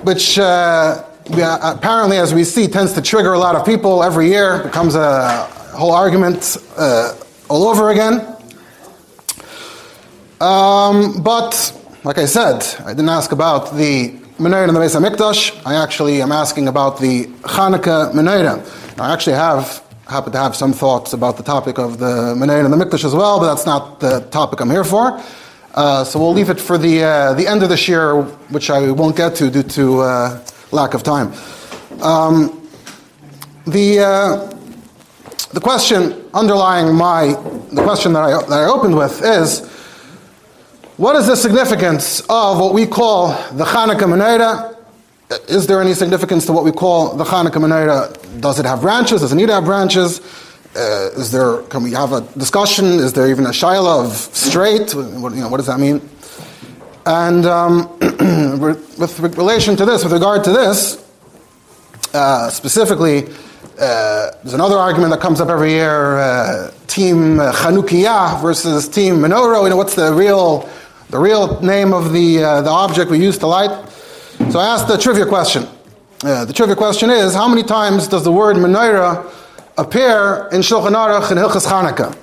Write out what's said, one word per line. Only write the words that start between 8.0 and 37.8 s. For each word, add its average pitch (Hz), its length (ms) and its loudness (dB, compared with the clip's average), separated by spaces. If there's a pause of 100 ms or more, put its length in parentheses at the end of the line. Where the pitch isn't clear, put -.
Um, 202 800 2
but, 226 520 -2 (320)
like 143 140 -4
I 147 80 0
said, 139 380 0 (200)
I 107 60 -10
didn't 151 180 -2
ask 165 240 -2
about 147 440 -2
the 139 340 -2 (280)
menorah 185 300 2
in 165 60 2
the 160 60 2
Beis 156 140 0
Hamikdash. 202 720 0
I 151 160 -2
actually 147 400 -2
am 135 80 -2
asking 147 380 -2
about 135 320 -2
the 127 260 0 (160)
Hanukkah 180 680 0
menorah. 160 500 0 (380)
I 131 120 -4
actually 165 220 -2
have, 147 480 -2 (260)
happen 135 240 -8
to 131 60 -4
have 131 160 -2
some 135 180 -2
thoughts 127 400 -2
about 120 240 -2
the 113 60 -16
topic 131 360 -4
of 120 200 -6
the 120 380 -2
menorah 147 280 2
in 135 60 2
the 151 60 2
Mikdash 175 280 0
as 139 100 -2
well, 202 260 2
but 165 60 2
that's 147 200 -2
not 143 320 -4
the 127 220 -2 (100)
topic 147 300 -4
I'm 120 100 -2
here 180 140 0
for. 233 360 0 (540)
Uh, 143 300 0
so 151 160 -4
we'll 170 120 2
leave 190 180 0
it 170 100 -4
for 175 180 -2
the, 160 240 2
uh, 143 320 2
the 160 140 0
end 208 160 2
of 180 40 0
the 175 80 2
shir, 156 460 0 (280)
which 147 200 -6
I 139 220 2
won't 156 240 0
get 170 200 0
to 135 140 0
due 135 140 0
to, 131 360 0
uh, 123 400 -2 (320)
lack 117 220 -2
of 117 80 -6
time. 143 300 -2 (680)
Um, 160 640 0 (1000)
the, 202 340 2
uh, 196 520 0 (1000)
the 175 80 -6
question 202 640 0 (100)
underlying 185 600 2
my, 165 340 2 (440)
the 143 100 0